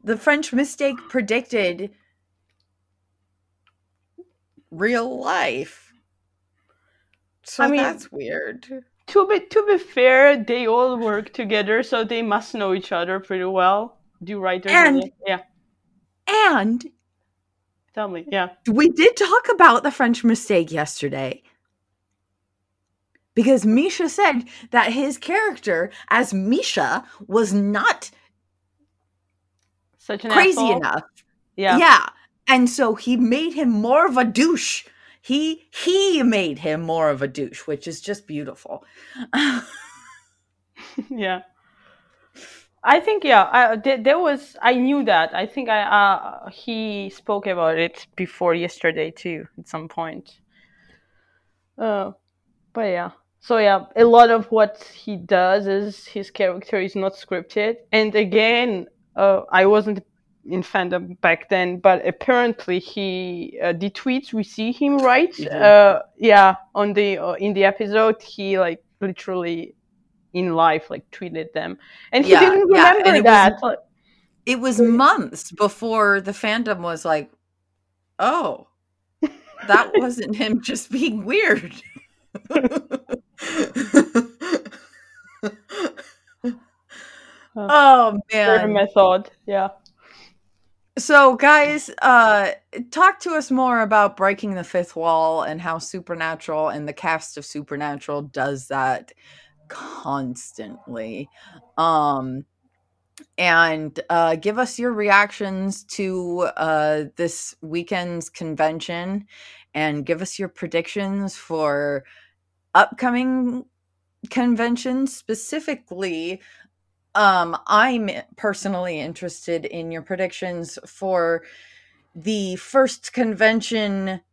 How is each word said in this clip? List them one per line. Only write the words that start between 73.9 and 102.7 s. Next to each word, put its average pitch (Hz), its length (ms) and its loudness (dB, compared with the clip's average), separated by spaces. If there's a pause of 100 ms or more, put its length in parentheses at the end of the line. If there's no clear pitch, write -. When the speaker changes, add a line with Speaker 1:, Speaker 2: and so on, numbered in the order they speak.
Speaker 1:
it 247 140 -2
was 240 200 0
Speaker 2:
Right. 233 100 8
Speaker 1:
months 269 600 2
before 208 680 0
the 190 120 -10
fandom 214 480 -4
was 170 240 -8
like, 151 260 -2 (880)
"Oh, 254 480 -2 (1040)
that 208 240 2
Speaker 2:
<laughs> - 20 -6
Speaker 1:
wasn't 240 420 -2
him 220 240 -2
just - 300 -10
being 240 340 -4
weird." 285 480 0 (800)
<laughs> - 1600 -2 (3500)
Speaker 2:
Uh, 208 140 -8
Speaker 1:
Oh, 262 480 8 (140)
Speaker 2:
very 214 340 2
Speaker 1:
man. 214 60 -2
Speaker 2:
method, 196 580 2 (160)
yeah. 196 220 -2 (1300)
Speaker 1:
So, 269 380 6
guys, 294 520 2 (140)
uh, 220 480 6 (400)
talk 381 300 2
to 359 140 -6
us 311 160 -4
more 254 320 0
about 202 340 2
breaking 196 380 -2
the 180 100 -8
fifth 175 320 -6
wall 160 460 0
and 156 180 -8
how 165 180 -8
Supernatural 165 920 -6
and 147 200 -8
the 151 40 -10
cast 160 440 -6
of 147 80 -14
Supernatural 143 800 -10
does 139 460 -8
that 131 440 -4 (560)
constantly. 123 1600 -12 (500)
Um, 143 640 0 (920)